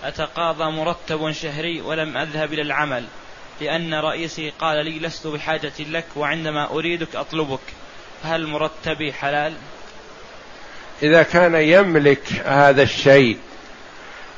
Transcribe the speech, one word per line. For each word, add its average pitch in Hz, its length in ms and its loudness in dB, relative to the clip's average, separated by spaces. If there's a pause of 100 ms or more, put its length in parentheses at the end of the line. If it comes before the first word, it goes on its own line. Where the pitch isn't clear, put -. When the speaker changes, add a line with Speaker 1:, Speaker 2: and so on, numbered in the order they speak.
Speaker 1:
"أتقاضى 160 600 -4
مرتب 156 680 -4
شهري 156 500 -6
ولم 151 360 -6
أذهب 151 360 -4
إلى 151 80 -4
العمل، 143 420 -2 (580)
لأن 160 320 -4
رئيسي 156 640 -4
قال 156 260 -2
لي: 160 140 -10
'لست 160 280 -8
بحاجة 151 520 -6
لك، 160 260 -6 (100)
وعندما 147 560 -4
أريدك 160 440 -4
أطلبك.' 143 440 -6 (640)
فهل 160 240 -4
مرتبي 151 680 -6
حلال؟" 147 400 -4 (1500)
Speaker 2:
إذا 156 200 8
كان 175 320 4
يملك 156 680 6 (240)
هذا 139 360 6
الشيء 135 560 6 (1000)